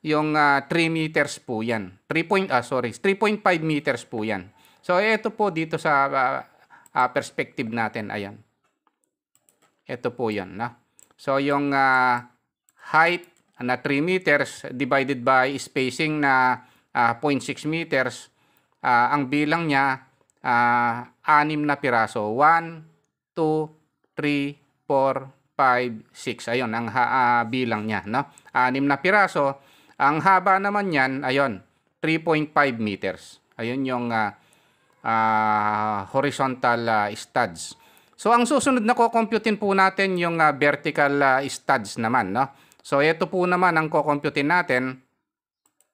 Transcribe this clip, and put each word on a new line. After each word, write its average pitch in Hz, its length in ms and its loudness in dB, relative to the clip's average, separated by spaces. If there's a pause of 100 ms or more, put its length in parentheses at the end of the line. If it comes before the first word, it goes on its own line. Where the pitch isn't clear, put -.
Yung, 151 320 0
ah, 143 320 4
three 165 240 0
meters 156 480 -2
po 110 240 -6
yan. 110 480 -4
Three 160 160 -2
point, 190 240 0
ah, 120 160 2
sorry, 123 320 -2
three 196 160 0
point 208 240 0
five 180 240 2
meters 143 400 -2
po 110 240 -6
yan. 101 240 -6 (320)
So, 180 160 0
eto 214 320 0
po 208 240 -2
dito 160 240 -4
sa, 143 320 2
ah, 135 320 0 (560)
ah, 127 160 4
perspective 127 560 -6
natin, 110 400 -6
ayan. 104 320 -10 (1400)
Ito 123 280 -6
po 120 160 -2
yan, 92 240 -6
no? 117 160 -8 (500)
So, 135 160 -2
yung, 143 400 0
ah, 127 540 2 (580)
height 170 400 2 (320)
na 127 160 -2
three 143 240 -2
meters 156 720 0
divided 131 480 -2
by 131 400 4
spacing 147 640 -2
na, 127 400 2 (320)
ah, 117 240 2
point 143 240 -2
six 143 240 -8
meters, 156 640 -4 (480)
ah, 123 320 2
ang 143 160 -2
bilang 151 400 -2
niya, 135 400 0 (320)
ah, 120 640 0 (160)
anim 151 400 2
na 147 160 -2
piraso. 113 560 0
One, 160 560 0 (480)
two, 156 320 -2 (480)
three, 143 400 -2 (320)
four, 135 400 0 (320)
five, 123 320 2 (160)
six. - 400 -10
Ayun, 120 240 -2
ang 117 160 -4
ha-, 117 240 0
ah, 123 320 2
bilang 113 400 -4
niya, 107 240 -4
no? 131 160 -2 (320)
Anim 131 320 0
na 139 80 2
piraso. 175 640 0 (400)
Ang 147 240 2
haba 190 320 4
naman 202 320 -2
niyan, 135 320 0
ayun, 131 400 -2 (400)
three 160 160 0
point 156 320 0
five 139 320 0
meters. 95 640 -6 (160)
Ayun 127 240 -4
yung, 123 240 -4
ah, 110 240 0 (720)
ah, 107 1120 0
horizontal, 127 720 0
ah, 104 240 2
studs. - 640 -6 (440)
So, 233 160 4
ang 240 80 4
susunod 254 400 0
na 226 80 2
kukomputin 226 680 0
po 202 160 -2
natin 190 400 2
yung, 170 240 0
ah, 151 160 4
vertical, 143 640 2
ah, 135 240 4
studs 123 560 -4
naman, 113 320 0
no? 127 160 0 (320)
So, 143 240 0
ito 165 240 0
po 180 160 -2
naman 180 320 2
ang 156 160 0
kukomputin 147 560 0
natin. 131 560 -2 (880)